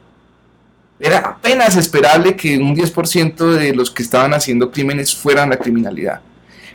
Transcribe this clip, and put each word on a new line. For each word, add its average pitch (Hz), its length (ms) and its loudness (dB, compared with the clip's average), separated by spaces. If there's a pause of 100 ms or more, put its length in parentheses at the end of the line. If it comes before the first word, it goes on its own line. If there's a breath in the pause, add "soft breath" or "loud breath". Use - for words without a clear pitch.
(1000)
Era 156 180 2
apenas 202 580 0
esperable 160 600 4
que 147 220 -2
un 139 140 0
diez 165 200 -2
por 165 160 -4
ciento 165 440 0
de 147 220 0
los 123 160 -2
que 120 140 -8
estaban 131 280 2
haciendo 127 380 0
crímenes 139 420 -4
fueran 143 380 0
la 127 60 2
criminalidad. 101 640 -4 (540 loud breath)